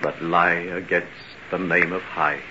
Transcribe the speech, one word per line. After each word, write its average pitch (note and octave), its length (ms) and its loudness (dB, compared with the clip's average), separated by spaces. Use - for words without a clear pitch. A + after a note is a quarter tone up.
that D2 200 -2
lie E2+ 300 4
against F2 840 -2
the F2+ 60 -2
name F2 360 2
of F#2 100 -4
high. D2+ 480 -2